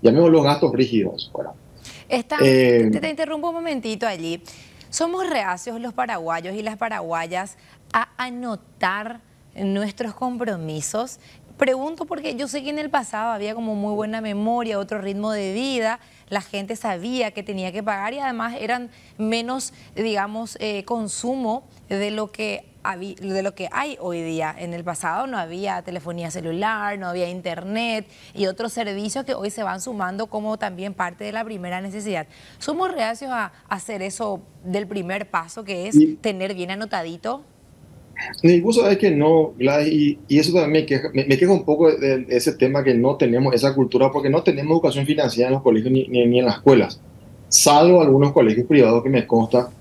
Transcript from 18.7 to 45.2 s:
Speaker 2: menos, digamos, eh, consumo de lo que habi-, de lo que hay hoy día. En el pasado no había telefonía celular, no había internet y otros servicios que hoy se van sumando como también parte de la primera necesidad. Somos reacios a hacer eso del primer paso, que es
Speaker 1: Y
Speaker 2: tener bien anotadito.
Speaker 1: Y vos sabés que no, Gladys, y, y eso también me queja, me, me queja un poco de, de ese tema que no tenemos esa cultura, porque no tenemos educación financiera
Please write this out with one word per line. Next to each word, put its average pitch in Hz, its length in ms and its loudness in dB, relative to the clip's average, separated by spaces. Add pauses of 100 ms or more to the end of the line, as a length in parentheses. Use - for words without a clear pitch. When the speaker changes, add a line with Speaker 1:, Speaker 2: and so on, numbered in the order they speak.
Speaker 2:
menos, 233 560 -4 (220)
digamos, 214 640 -4
eh, 208 260 -6
consumo 240 760 -4 (240)
de 202 220 -4
lo 214 220 -6
que 214 340 -8 (180)
habi-, 190 320 -10
de 190 280 -6
lo 196 100 -4
que 190 180 -10
hay 285 280 -6
hoy 175 220 -6
día. 160 360 -6
En 170 160 -10
el 170 100 -10
pasado 175 440 -6
no 254 100 -8
había 180 460 -8
telefonía 170 480 -10
celular, 202 680 -6
no 190 100 -8
había 175 220 -4
internet 196 800 -6 (260)
y 202 140 -2
otros 214 260 -6
servicios 214 520 -6
que 277 100 -4
hoy 202 160 -6
se 226 100 -10
van 185 200 -6
sumando 202 460 -6
como 214 300 -6
también 190 360 -8
parte 180 320 -8
de 208 60 -8
la 220 120 -6
primera 180 380 -8
necesidad. 196 460 -8 (300)
Somos 349 340 -4
reacios 247 400 -4
a 220 200 -6 (180)
hacer 202 320 -6
eso 196 400 -6 (220)
del 190 240 -4
primer 196 420 -6
paso, 170 340 -4
que 190 260 -8
es 226 60 2
Speaker 1:
Y 302 200 6
Speaker 2:
tener 196 400 -4
bien 180 160 -8
anotadito. 202 720 -8 (1000)
Speaker 1:
Y 170 180 8
vos 220 140 2
sabés 202 240 4
que 202 100 6
no, 156 480 4
Gladys, 147 340 2
y, 147 360 2
y 143 100 4
eso 156 160 4
también 160 180 4
me 156 140 4
queja, 135 260 0
me, 135 140 0
me 135 140 4
queja 180 120 6
un 185 140 4
poco 151 260 6
de, 135 280 2
de 123 180 0
ese 131 160 2
tema 135 300 2
que 131 100 4
no 127 220 4
tenemos 127 400 4
esa 135 180 4
cultura, 135 380 4
porque 143 180 0
no 151 140 2
tenemos 147 300 2
educación 143 340 2
financiera 123 400 2